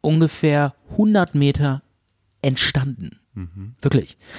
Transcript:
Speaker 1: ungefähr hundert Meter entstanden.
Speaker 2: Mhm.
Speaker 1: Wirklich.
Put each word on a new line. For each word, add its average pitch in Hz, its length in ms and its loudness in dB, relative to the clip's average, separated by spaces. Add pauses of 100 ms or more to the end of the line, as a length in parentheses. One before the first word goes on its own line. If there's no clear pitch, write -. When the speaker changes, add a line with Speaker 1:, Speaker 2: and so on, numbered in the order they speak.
Speaker 1:
ungefähr 151 720 2 (220)
hundert 208 380 2
Meter 143 480 0 (600)
entstanden. 131 760 -2 (160)
Speaker 2:
Mhm. 95 460 -12
Speaker 1:
Wirklich. 143 360 -2 (220)